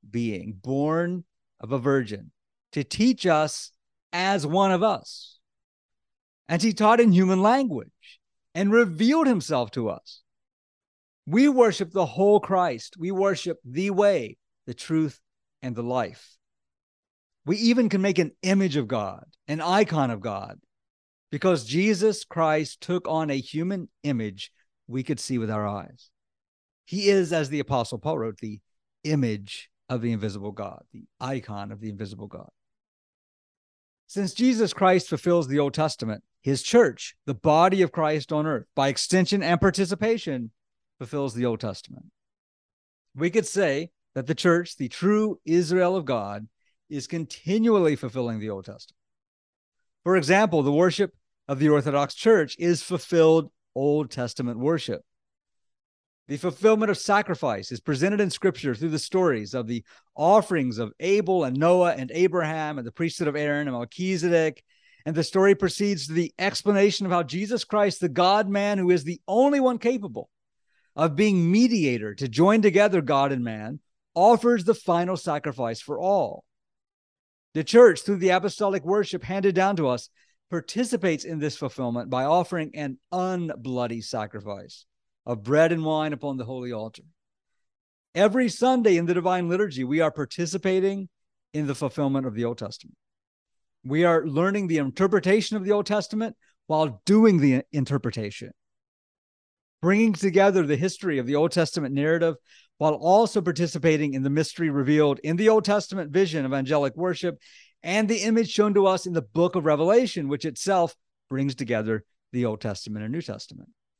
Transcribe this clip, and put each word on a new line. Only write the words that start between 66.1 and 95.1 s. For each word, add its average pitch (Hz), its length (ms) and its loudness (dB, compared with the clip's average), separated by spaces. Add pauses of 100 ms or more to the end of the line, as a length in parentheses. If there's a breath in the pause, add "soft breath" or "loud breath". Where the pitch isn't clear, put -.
the 170 260 -2
explanation 196 640 0
of 175 60 -2
how 175 120 2
Jesus 196 420 -4
Christ, 208 340 0
the 180 80 -2
God-man 196 720 2
who 180 120 0
is 175 140 4
the 170 240 -8
only 277 320 4
one 254 200 0
capable 214 500 -4 (640)
of 151 200 0
being 180 360 4
mediator 156 640 2
to 135 140 -6
join 180 340 4
together 196 400 4
God 139 300 2
and 123 120 -2
man, 113 360 -8 (340)
offers 226 500 4
the 214 120 2
final 175 420 -2
sacrifice 131 640 -6
for 143 180 -8
all. 180 460 -2 (1120)
The 156 80 -2
church, 220 380 8
through 202 160 -2
the 185 120 2
apostolic 185 560 0
worship 190 380 -2
handed 190 320 0
down 190 220 2
to 151 100 0
us, 123 220 -4 (420)
participates 180 760 -4
in 160 140 -8
this 147 180 -4
fulfillment 127 540 -6
by 127 140 0
offering 165 500 0
an 143 240 -8 (120)
unbloody 131 920 -4
sacrifice 104 800 -10 (400)
of 120 160 -6
bread 151 300 4
and 165 120 -2
wine 156 300 -2
upon 139 240 -8
the 123 80 -8
holy 123 260 -10
altar. 110 320 -12 (1080)
Every 214 360 2
Sunday 233 480 2
in 170 100 0
the 175 80 2
divine 180 340 0
liturgy, 175 340 -2
we 143 160 -2
are 156 120 2
participating 185 1000 -4 (440)
in 151 120 -4
the 139 80 -2
fulfillment 135 540 -2
of 104 80 -8
the 117 100 -4
Old 117 140 -6
Testament. - 360 -14 (880)
We 147 200 0
are 165 240 4
learning 185 400 0
the 160 100 0
interpretation 190 800 0